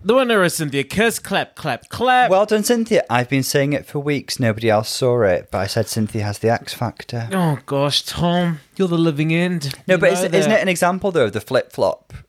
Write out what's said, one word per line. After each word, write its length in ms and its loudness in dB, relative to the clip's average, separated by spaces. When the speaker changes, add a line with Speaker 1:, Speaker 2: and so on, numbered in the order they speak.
Speaker 1:
The 140 2
winner 280 4
is 120 0
Cynthia 300 -4
Kiss. 340 -2
Clap, 360 -6
clap, 340 -8
clap. 420 2
Speaker 2:
Well 140 4
done, 180 0
Cynthia. 460 2
I've 200 0
been 140 2
saying 300 0
it 120 -4
for 140 -8
weeks. 400 -4
Nobody 300 0
else 200 2
saw 340 0
it, 280 2
but 80 -2
I 80 -2
said 200 -2
Cynthia 360 -4
has 160 -6
the 100 0
X 240 -2
factor. 600 -8
Speaker 1:
Oh, 320 0
gosh, 380 -2
Tom. 560 -2
You're 100 0
the 100 0
living 360 0
end. 420 -2
Speaker 2:
No, 80 4
Speaker 1:
You 40 0
Speaker 2:
but 80 4
Speaker 1:
know 60 4
Speaker 2:
is, 100 0
isn't 160 4
Speaker 1:
that. 100 4
Speaker 2:
it 20 2
an 80 0
example, 420 0
though, 140 2
of 80 -2
the 80 -4
flip-flop 720 -2